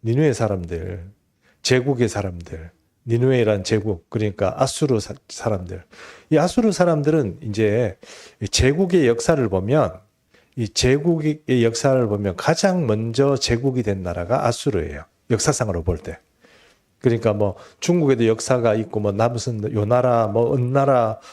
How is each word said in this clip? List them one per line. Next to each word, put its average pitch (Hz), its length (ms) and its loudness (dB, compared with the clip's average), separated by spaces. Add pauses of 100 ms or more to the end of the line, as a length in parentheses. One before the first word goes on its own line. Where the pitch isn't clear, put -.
니느웨 131 280 2
사람들, 90 720 -4 (580)
제국의 127 460 2
사람들, 87 640 -8 (360)
니느웨란 117 580 2
제국, 104 460 -2
그러니까 101 520 -2
아수르 135 380 0
사-, - 140 -10 (140)
사람들. 90 540 -6 (480)
이 156 80 4
아수르 202 340 2
사람들은 156 680 2
이제 107 560 0 (420)
이 101 80 -4
제국의 170 600 2
역사를 123 400 2
보면, 98 500 0 (580)
이 113 120 -4
제국의 147 960 2
역사를 127 420 2
보면 101 300 -2
가장 180 500 0
먼저 117 500 0
제국이 123 460 -2
된 98 200 -2
나라가 90 440 -2
아수르예요. 80 580 -4 (260)
역사상으로 107 540 -2
볼 87 140 0
때. - 200 -12 (840)
그러니까 113 320 0
뭐 101 240 -2 (240)
중국에도 139 460 2
역사가 113 480 2
있고 110 260 -4
뭐 104 120 -2
무슨 110 600 -2
요나라, 117 560 2
뭐 117 260 0
은나라, 127 680 0 (120)